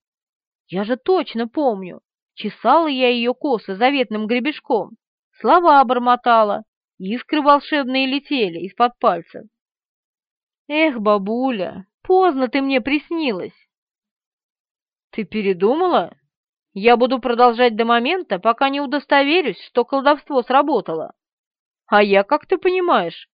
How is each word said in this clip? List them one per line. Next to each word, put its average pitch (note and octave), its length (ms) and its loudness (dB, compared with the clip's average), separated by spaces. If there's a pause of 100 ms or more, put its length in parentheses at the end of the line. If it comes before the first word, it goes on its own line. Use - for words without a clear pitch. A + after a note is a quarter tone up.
(680)
Я F#3 160 -6
же A#3+ 140 -4
точно B3 500 -2
помню, G#3+ 540 -4 (320)
чесала C#4 540 0
я B3+ 220 0
её A#3+ 260 0
косы G#3+ 400 -4
заветным A3+ 500 -2
гребешком, A#3+ 720 -4 (420)
слова D4 440 4
бормотала, A#3+ 800 0 (340)
искры A#3+ 440 -4
волшебные C4+ 640 0
летели B3+ 580 -4
из-под A#3+ 320 -2
пальцев. F3+ 480 -4 (1200)
Эх, D4 320 -2
бабуля, G#3 840 -2 (160)
поздно F4 460 2
ты C#4 140 -2
мне C4+ 200 0
приснилась. C#4 720 -6 (1600)
Ты A3 120 -8
передумала? G#3+ 920 0 (560)
Я A3+ 240 4
буду B3 220 0
продолжать A#3+ 560 2
до A3+ 100 -2
момента, A#3 540 -2
пока A#3 300 0
не C#4+ 120 -4
удостоверюсь, C#4 840 0
что A#3+ 180 -2
колдовство C4+ 560 0
сработало. B3 720 -2 (720)
А G#3 160 4
я, G3 220 4
как D4 240 -2
ты F#4 100 0
понимаешь, F4 800 -2